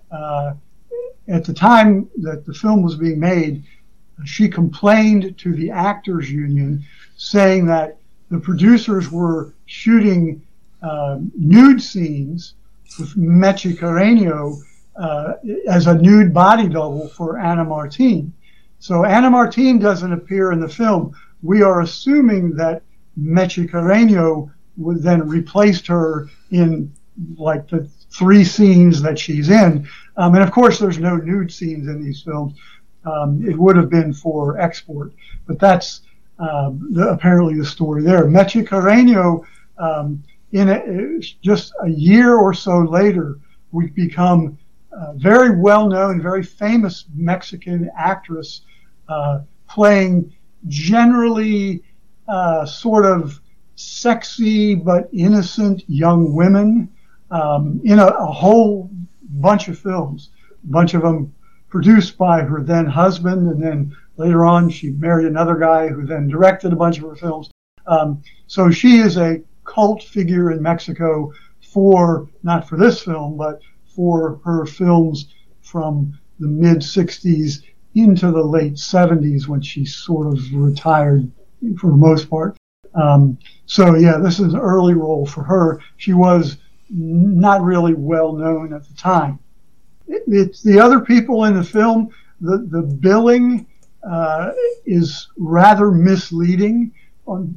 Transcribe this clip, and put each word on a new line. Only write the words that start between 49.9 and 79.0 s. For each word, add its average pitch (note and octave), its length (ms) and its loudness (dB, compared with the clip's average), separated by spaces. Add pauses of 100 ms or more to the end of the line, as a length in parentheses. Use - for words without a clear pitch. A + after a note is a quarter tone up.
generally, G#3+ 1120 0 (460)
uh, E3+ 380 -4
sort G#3+ 400 -2
of E3 340 -2 (360)
sexy G#3+ 1000 -2
but F3 380 -2
innocent G3 720 -2
young D#3+ 460 0
women, G3 560 2 (420)
um, D3+ 540 -4
in G#3 140 4
a, F#3+ 80 6
a F#3+ 180 0
whole G3 680 2 (320)
bunch F3 460 0
of E3+ 100 -12
films, D#3+ 520 -8 (320)
a F3 40 -16
bunch E3+ 260 0
of E3+ 80 0
them D#3+ 320 -4 (360)
produced F#3+ 480 2
by E3+ 240 2
her D3 200 -4
then E3 240 0
husband, F3 640 0
and D#3 140 -4
then D3 320 -6 (220)
later E3+ 260 0
on F3 260 2
she D#3 220 -10
married D#3+ 340 -2
another E3 300 -2
guy D#3+ 320 0
who C#3+ 180 -8
then D3 220 -6
directed F3+ 460 0
a - 20 0
bunch E3 220 -2
of D3+ 80 -14
her D#3 100 -18
films. D#3 340 -12 (380)
Um, D3+ 340 0 (260)
so F#3 220 2
she A#3 280 6
is G#3 180 2
a E3 260 -2 (220)
cult G#3+ 400 -2
figure F3 480 -2
in D#3+ 100 -6
Mexico D#3+ 680 -4 (300)
for, F3+ 680 2 (140)
not E3+ 240 -4
for D#3+ 100 -10
this A3+ 240 2
film, D3+ 360 -10
but D3+ 240 -8 (340)
for E3 500 -2
her E3 200 -4
films E3 680 -2 (280)
from D3 560 -8 (220)
the D3+ 80 -8
mid D#3+ 360 2
sixties D#3+ 800 -4 (320)
into F#3 360 4
the D#3+ 120 0
late D3+ 360 -2
seventies D3 680 0